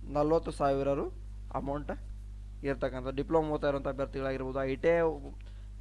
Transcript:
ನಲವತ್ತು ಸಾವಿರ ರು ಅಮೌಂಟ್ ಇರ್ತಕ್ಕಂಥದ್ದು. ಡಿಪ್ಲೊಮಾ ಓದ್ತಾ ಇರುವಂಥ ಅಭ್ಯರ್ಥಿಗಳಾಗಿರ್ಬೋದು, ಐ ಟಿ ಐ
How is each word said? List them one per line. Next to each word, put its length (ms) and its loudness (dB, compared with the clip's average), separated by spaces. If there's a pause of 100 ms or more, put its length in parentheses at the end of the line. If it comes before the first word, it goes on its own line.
(160)
ನಲವತ್ತು 420 4
ಸಾವಿರ 300 4 (120)
ರು 60 -2 (540)
ಅಮೌಂಟ್ 320 -2 (760)
ಇರ್ತಕ್ಕಂಥದ್ದು. 520 -2
ಡಿಪ್ಲೊಮಾ 360 4
ಓದ್ತಾ 140 2
ಇರುವಂಥ 240 0
ಅಭ್ಯರ್ಥಿಗಳಾಗಿರ್ಬೋದು, 680 -2 (120)
ಐ 100 2
ಟಿ 140 6
ಐ 40 6 (800)